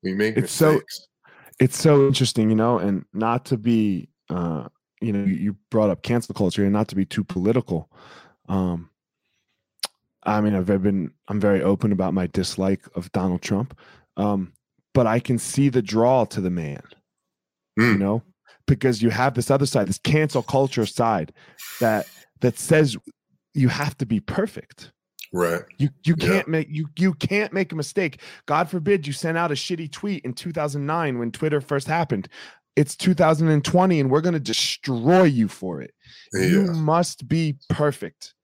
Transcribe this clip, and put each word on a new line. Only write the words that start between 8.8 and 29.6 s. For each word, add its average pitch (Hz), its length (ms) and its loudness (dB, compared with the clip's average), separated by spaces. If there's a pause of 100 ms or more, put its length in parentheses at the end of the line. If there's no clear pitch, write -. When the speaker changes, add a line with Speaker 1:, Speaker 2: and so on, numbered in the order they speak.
Speaker 2:
I 107 180 0
mean, 104 140 2
I've 92 100 0
been, 98 460 0 (160)
I'm 104 120 -4
very 101 220 2
open 101 300 2
about 92 220 0
my 92 140 0
dislike 95 540 -2 (140)
of 90 160 -10
Donald 92 300 -2
Trump, 107 360 -4 (400)
um, 98 360 -2 (400)
but 123 140 4
I 113 120 2
can 123 180 -2
see 139 320 0
the 127 120 0
draw 113 440 2
to - 160 -8
the 92 80 -2
man, 78 320 -6 (960)
you 113 60 2
Speaker 1:
Mm. 110 160 4
Speaker 2:
know, 101 240 0 (420)
because 123 360 2
you 117 100 4
have 123 240 0
this 123 160 0
other 139 140 2
side, 113 220 0
this 95 120 -4
cancel 151 420 0
culture 131 440 0
side 110 460 -2 (480)
that, 110 280 0 (340)
that 123 160 0
says 156 400 2 (560)
you 135 160 2
have 143 300 -4
to 131 60 -4
be 110 140 -2
perfect. - 720 -8 (420)
Speaker 1:
Right. 87 280 0 (160)
Speaker 2:
You, 139 120 0 (140)
you 165 140 2
Speaker 1:
Yeah. 156 100 0
Speaker 2:
can't 190 200 2
make, 160 220 -2
you, 151 180 -8 (100)
you 185 180 2
can't 208 380 -4
make 185 180 -2
a 165 40 -8
mistake. 156 460 -4 (240)
God 151 240 0
forbid 180 380 0
you 143 60 -6
sent 165 240 -4
out 170 140 0
a 147 40 -2
shitty 160 360 -8